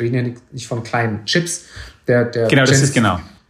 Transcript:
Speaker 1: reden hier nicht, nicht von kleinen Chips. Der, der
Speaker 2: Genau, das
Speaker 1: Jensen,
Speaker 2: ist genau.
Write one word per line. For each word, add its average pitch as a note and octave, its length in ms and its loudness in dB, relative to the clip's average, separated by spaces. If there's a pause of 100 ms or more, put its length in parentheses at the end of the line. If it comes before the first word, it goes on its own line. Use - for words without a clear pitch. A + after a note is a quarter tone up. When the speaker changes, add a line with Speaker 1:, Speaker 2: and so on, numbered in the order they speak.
Speaker 1:
reden A#2+ 140 -2
hier B2 100 0
nicht, - 280 -10
nicht C3 140 -12
von A#2 160 -6
kleinen A2+ 420 -4
Chips. - 420 -4 (420)
Der, A#2+ 160 4
der A2+ 240 -2
Speaker 2:
Genau, C3+ 140 6
das C3 80 4
Speaker 1:
Jensen, C3+ 140 4
Speaker 2:
ist - 100 0
genau. G2+ 260 2 (300)